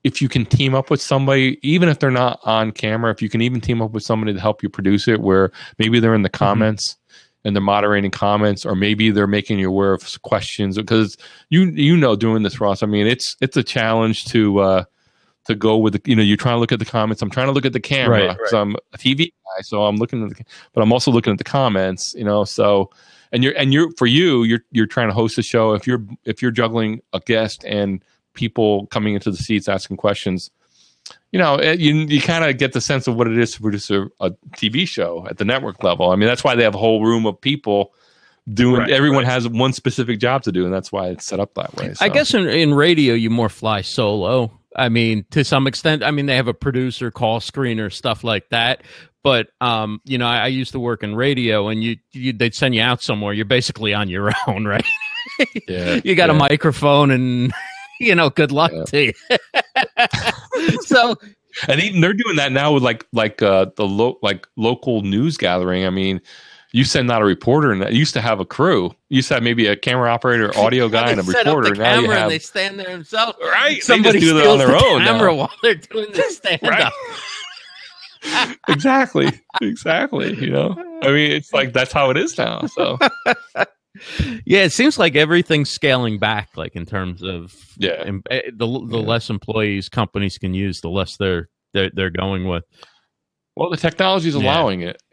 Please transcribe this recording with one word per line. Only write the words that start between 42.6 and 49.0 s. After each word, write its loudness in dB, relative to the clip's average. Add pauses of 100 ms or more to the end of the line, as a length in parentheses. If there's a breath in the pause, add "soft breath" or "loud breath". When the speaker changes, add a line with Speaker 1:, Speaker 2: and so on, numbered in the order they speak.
Speaker 2:
radio, 4
you 0
more 0
fly -4
solo. -2 (180)
I 0
mean, 0
to 2
some 0
extent, -2
I 0
mean, -2
they 0
have 0
a -2
producer, -4
call -2
screener, -4
stuff -6
like -4
that. 0 (400 loud breath)